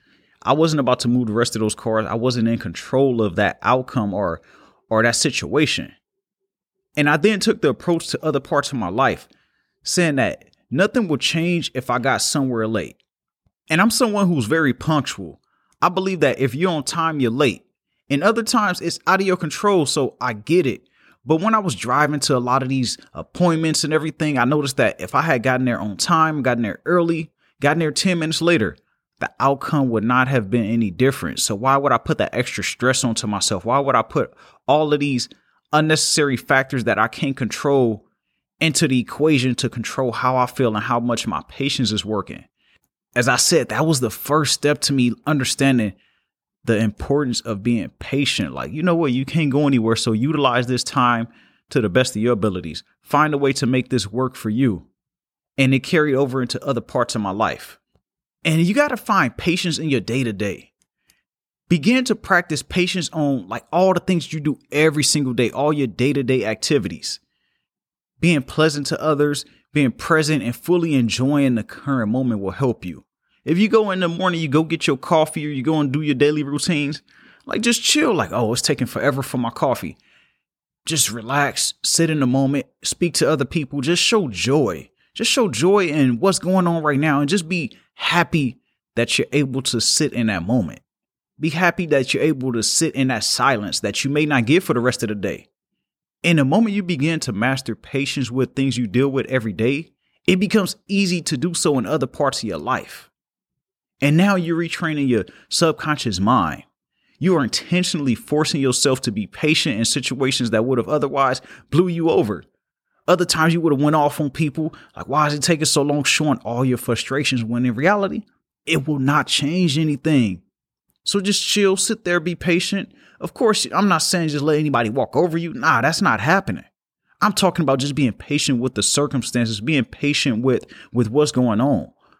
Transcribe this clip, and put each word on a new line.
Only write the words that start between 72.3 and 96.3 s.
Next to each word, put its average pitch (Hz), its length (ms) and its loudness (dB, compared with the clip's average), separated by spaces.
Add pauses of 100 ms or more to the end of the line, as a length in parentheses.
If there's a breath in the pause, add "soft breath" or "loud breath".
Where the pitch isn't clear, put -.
will 95 100 -6
help 120 340 -2
you. 85 200 -12 (400)
If 165 140 0
you 214 100 4
go 214 220 4
in 185 100 -2
the 180 80 0
morning, 170 320 -2
you 160 80 -4
go 151 160 2
get 160 220 -4
your 139 120 0
coffee, 156 480 0
or 151 40 -6
you 135 120 -6
go 156 180 0
and 147 100 0
do 147 120 -2
your 147 120 0
daily 147 280 2
routines, 147 600 -4 (440 soft breath)
like, - 160 -4
just 233 200 0
chill. 294 320 2
Like, 101 180 -2
"Oh, 113 200 0
it's 123 100 -4
taking 131 240 0
forever 135 360 -2
for 127 160 -6
my 120 120 -2
coffee." 117 460 -2 (880 soft breath)
Just 156 260 -2
relax, 131 720 -2
sit 165 280 0
in 151 100 0
the 131 60 2
moment, 135 400 2 (160)
speak - 320 -2
to 139 160 2
other 143 140 0
people, 143 360 -4
just 165 220 0
show 208 260 2
joy. 101 640 -2 (240)
Just - 160 -2
show 233 180 2
joy 175 380 2
in 131 340 2
what's 185 180 2
going 180 280 0
on 170 160 -2
right 147 180 0
now, 147 200 2
and 143 80 0
just 170 200 -2
be 175 280 -6 (180 soft breath)
happy 160 640 -2 (340)
that 117 240 0
you're - 140 0
able 131 300 0
to 117 180 -2
sit - 320 0
in 113 160 0
that 90 180 -2
moment. 104 340 -2 (580)
Be 156 120 -2
happy 170 360 -2
that 139 280 0
you're 135 80 0
able 131 300 0
to 117 100 -2
sit - 320 0
in 131 140 0
that 113 160 -2
silence 123 560 0
that - 240 -4
you 139 60 -2
may 147 140 2
not 135 220 2
get 165 160 4
for 151 120 -2
the 123 60 2
rest 120 220 0
of 110 60 -4
the 104 60 -4
day. 95 340 -8 (720)
In 170 140 4